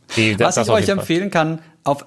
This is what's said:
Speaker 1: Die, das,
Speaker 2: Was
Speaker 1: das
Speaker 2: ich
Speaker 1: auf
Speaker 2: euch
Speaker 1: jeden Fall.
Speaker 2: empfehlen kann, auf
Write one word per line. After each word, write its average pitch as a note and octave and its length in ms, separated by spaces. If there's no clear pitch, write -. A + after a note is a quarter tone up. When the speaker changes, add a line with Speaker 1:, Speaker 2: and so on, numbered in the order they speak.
Speaker 1:
Die, A2 200
das, A#2 120
Speaker 2:
Was F#3 60
Speaker 1:
das A#2 120
Speaker 2:
ich - 40
Speaker 1:
auf A3 60
Speaker 2:
euch G#3 100
Speaker 1:
jeden G3+ 60
Fall. G3 80
Speaker 2:
empfehlen E3+ 300
kann, D#3+ 280
auf C#3+ 220